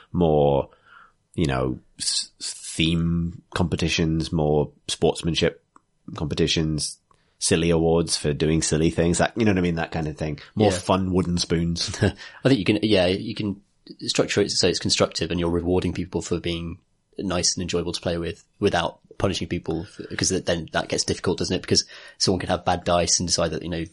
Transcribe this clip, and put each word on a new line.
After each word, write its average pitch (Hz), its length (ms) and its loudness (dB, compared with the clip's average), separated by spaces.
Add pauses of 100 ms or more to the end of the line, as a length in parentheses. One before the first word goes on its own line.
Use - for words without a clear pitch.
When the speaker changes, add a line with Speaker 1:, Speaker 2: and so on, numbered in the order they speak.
(120)
Speaker 1:
more, 76 560 4 (680)
you 85 120 0
know, 64 340 -2 (180)
s-, - 320 -6 (100)
theme 85 1000 -2 (100)
competitions, 80 800 0
more 76 380 2 (160)
sportsmanship - 720 0 (540)
competitions, 78 840 -2 (400)
silly 85 320 2
awards 82 460 2
for 76 160 -2
doing 78 300 2
silly 80 280 2
things, 85 280 2
that, - 180 2
you 117 80 2
know 107 60 4
what 92 80 2
I 90 40 2
mean? 90 120 0
That 82 160 -4
kind 82 160 -4
of 76 100 -8
thing. 78 220 -6 (160)
More 107 160 4
Speaker 2:
Yeah. 90 80 0
Speaker 1:
fun 92 340 2
wooden 87 260 2
spoons. 85 600 -2
Speaker 2:
<laughs> - 40 0
I 98 120 2 (340)
think 127 100 4
you 90 60 -2
can, 104 180 2
yeah, 101 240 4
you 98 280 0
can 101 260 -6 (460)
structure - 340 0
it 101 100 2
so - 180 2
it's - 100 0
constructive 92 520 0
and 87 80 -2
you're 85 120 0
rewarding 87 420 0
people 87 300 -4
for 87 180 -4
being 85 380 -6 (400)
nice - 360 0
and 95 80 -6
enjoyable 85 300 -2
to - 80 -8
play 87 180 -2
with 85 260 -8 (160)
without 87 380 2 (200)
punishing 95 280 0
people, 82 360 -4
f-, - 340 -14
'cause - 140 0
th-, 92 140 -2
then 82 280 -2
that - 160 -2
gets 80 160 -2
difficult, - 340 -2
doesn't 90 180 -2
it? 82 60 -2
Because - 220 2 (340)
someone 92 220 0
can 87 80 -8
have 90 160 0
bad 87 200 0
dice 87 360 2
and 90 80 -2
decide 85 240 0
that, 80 100 -6
you - 60 -8
know, 82 240 -4